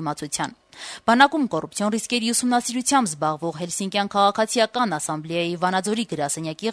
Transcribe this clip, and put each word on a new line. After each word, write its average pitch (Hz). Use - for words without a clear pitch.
իմացության։ 151
Բանակում 277
կոռուպցիոն 202
ռիսկերի 226
ուսումնասիրությամբ 247
զբաղվող 156
Հելսինկյան 196
քաղաքացիական 214
ասամբլեայի 165
Վանաձորի 190
գրասենյակի 156